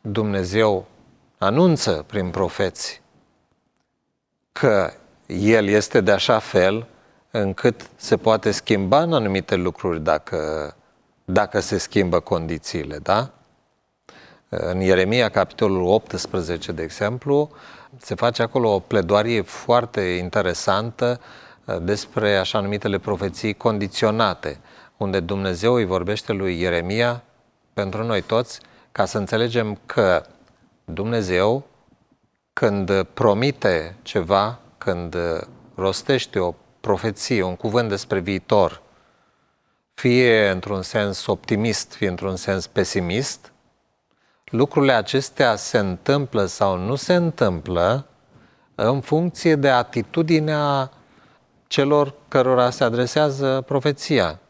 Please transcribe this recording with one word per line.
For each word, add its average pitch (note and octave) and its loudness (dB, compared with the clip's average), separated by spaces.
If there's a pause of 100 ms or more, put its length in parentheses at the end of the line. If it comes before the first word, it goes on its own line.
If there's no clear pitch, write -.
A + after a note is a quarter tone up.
Dumnezeu G2+ 0 (520)
anunță A2+ 2
prin F#2 -4
profeți F2+ -4 (1500)
că G2+ 2 (340)
El G#2 4
este G#2 4
de G2+ 2
așa G#2 4
fel G#2 2 (440)
încât G#2 -2
se - 0
poate A2 2
schimba G2+ 2
în E3+ 0
anumite G2 0
lucruri F2+ -2
dacă, D#2 -4 (500)
dacă G#2 0
se G2 -2
schimbă F2+ 0
condițiile, D#2 -6
da? G#2 -2 (1200)
În E2+ -4
Ieremia, F#2+ 4
capitolul F#2+ 0
optsprezece, F2+ -2
de E2 -8
exemplu, B2+ -2 (460)
se - -10
face A#2+ 0
acolo A2+ 2
o G2 2
pledoarie G#2 0
foarte A#2+ 0
interesantă, F#2+ -2 (440)
uh, G2+ -6
despre G#2 0
așa G2 0
numitele G2+ -4
profeții G2 -4
condiționate, G#2 -2 (360)
unde G2 -2
Dumnezeu G2 -2
îi A#2 2
vorbește F#2+ -2
lui F#2+ -2
Ieremia, F#2+ -2 (500)
pentru G2+ -4
noi A2 -2
toți, - -2 (320)
ca G2+ 0
să F#2+ -4
înțelegem A2 -2
că F#2 2 (580)
Dumnezeu, G2+ -2 (840)
când G2 0
promite G2 0
ceva, G#2 0 (200)
când F2 -4 (580)
rostește G2 -2
o F2 -2 (260)
profeție, G#2 -2
un F2+ -4
cuvânt A#2 -2
despre G2 -2
viitor, F#2+ 0 (1120)
fie A#2+ 4
într-un F#2+ -2
sens G2+ -2
optimist, G#2+ -2
fie - -2
într-un F#2+ -6
sens F#2+ -4
pesimist, F#2+ -4 (920)
lucrurile C3+ 2
acestea A#2+ 2
se - -2
întâmplă G#2+ 0
sau F#2+ 0
nu F#2+ -4
se C#3 0
întâmplă G#2 0 (680)
în B2+ 0
funcție D#3+ 0
de C#3+ 2
atitudinea D3 0 (760)
celor C#3+ 2 (140)
cărora B2 4
se B2 -2
adresează C3+ 0
profeția. C3+ 0